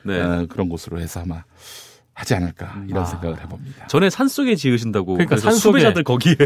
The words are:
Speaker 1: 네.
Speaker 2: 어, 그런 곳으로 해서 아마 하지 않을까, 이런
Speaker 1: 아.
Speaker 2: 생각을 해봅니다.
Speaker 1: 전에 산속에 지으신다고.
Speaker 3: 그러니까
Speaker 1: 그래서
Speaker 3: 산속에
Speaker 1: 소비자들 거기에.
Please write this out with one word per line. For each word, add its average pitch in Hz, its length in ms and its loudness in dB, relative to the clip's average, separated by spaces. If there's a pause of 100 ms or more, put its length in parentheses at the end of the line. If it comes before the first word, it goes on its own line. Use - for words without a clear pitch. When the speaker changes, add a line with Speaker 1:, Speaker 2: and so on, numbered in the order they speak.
Speaker 1:
네. 98 180 -2
Speaker 2:
어, 87 280 0
그런 92 200 -4
곳으로 85 300 -10
해서 85 220 -8
아마 85 220 -10 (680)
하지 - 200 -4
않을까, 92 540 -6
이런 95 160 -4
Speaker 1:
아. - 20 -4
Speaker 2:
생각을 87 360 -6
해봅니다. - 460 -16
Speaker 1:
전에 180 220 2
산속에 262 460 0
지으신다고. 113 580 0
Speaker 3:
그러니까 170 220 2
Speaker 1:
그래서 107 160 2
Speaker 3:
산속에 220 280 6
Speaker 1:
소비자들 175 240 4
거기에. 131 320 4 (100)